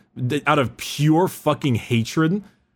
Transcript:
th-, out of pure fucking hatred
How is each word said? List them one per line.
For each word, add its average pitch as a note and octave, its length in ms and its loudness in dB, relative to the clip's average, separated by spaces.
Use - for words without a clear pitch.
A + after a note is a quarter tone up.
th-, C#3 160 -4
out D3 140 2
of A#2+ 180 -2
pure D#3 500 2
fucking D3 480 -2
hatred D#3+ 680 0